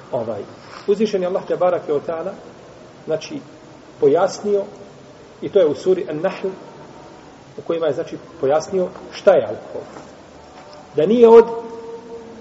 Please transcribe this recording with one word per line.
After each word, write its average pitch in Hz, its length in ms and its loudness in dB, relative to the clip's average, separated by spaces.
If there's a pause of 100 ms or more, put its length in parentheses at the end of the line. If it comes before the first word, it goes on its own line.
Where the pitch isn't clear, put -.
(120)
ovaj, 113 300 -6 (460)
uzvišen 202 340 0
je 180 60 -2
Allah 185 200 -4
te 165 80 -2
barake 165 380 0
o 143 140 0
ta'ala, 165 240 -8 (720)
znači, 156 340 -6 (600)
pojasnio, 190 640 2 (760)
i 151 80 -8
to 202 100 2
je 175 80 6
u 147 80 0
suri 185 340 0
An-Nahl, 170 380 -6 (1120)
u 147 100 -14
kojima 165 200 -2
je, 143 60 -2
znači, 156 240 -8 (240)
pojasnio 156 460 0 (240)
šta - 200 2
je 147 140 4
alkohol. - 360 -12 (1120)
Da 147 100 6
nije 233 240 6
od 226 160 12 (960)